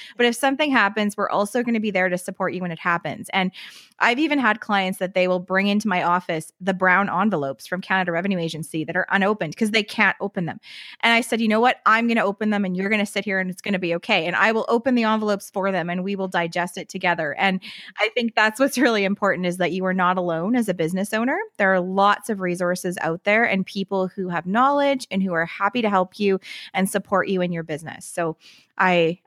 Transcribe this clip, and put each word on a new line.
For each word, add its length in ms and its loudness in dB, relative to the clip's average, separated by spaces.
But 100 4
if 80 2
something 380 0
happens, 440 2
we're 140 -2
also 320 0
gonna 160 0
be 140 -2
there 160 2
to 100 0
support 360 -6
you 80 -6
when 100 -6
it 80 -10
happens. 520 -4
And 200 0
I've 180 2
even 220 0
had 200 2
clients 380 0
that 160 -4
they 140 4
will 100 2
bring 300 0
into 180 0
my 160 0
office 480 -2
the 140 0
brown 340 4
envelopes 600 -2
from 120 -6
Canada 300 0
Revenue 280 0
Agency 460 -6
that 120 -8
are 140 0
unopened 460 0
'cause 140 0
they 120 2
can't 380 0
open 260 -4
them. 120 -8
And 120 4
I 80 4
said, 200 -2
"You 80 2
know 120 4
what? 240 4
I'm 240 4
gonna 160 2
open 260 0
them 140 2
and 120 -2
you're 120 -2
gonna 160 2
sit 200 -4
here 140 -2
and 120 -2
it's 100 -12
gonna 180 -2
be 180 -2
okay." 300 0
And 80 -2
I 160 4
will 180 0
open 260 2
the 100 2
envelopes 460 0
for 200 -2
them 200 -2
and 120 -4
we 140 -4
will 100 -4
digest 520 -4
it 100 -12
together. 500 -2
And 220 0
I 140 2
think 200 -2
that's 240 2
what's 200 2
really 260 4
important, 420 0
is 120 -2
that 140 0
you 120 -2
are 100 0
not 220 2
alone 400 0
as 140 2
a 40 -2
business 380 -2
owner. 260 0
There 160 4
are 60 2
lots 500 2
of 100 -4
resources 640 -2
out 220 -2
there 200 4
and 220 0
people 420 -4
who 220 -6
have 160 -4
knowledge 640 2
and 120 -2
who 120 -2
are 120 0
happy 360 -2
to 80 0
help 280 0
you 220 2
and 160 0
support 400 0
you 140 0
in 100 -2
your 100 -4
business. 440 -10
So 320 -4
I, 480 4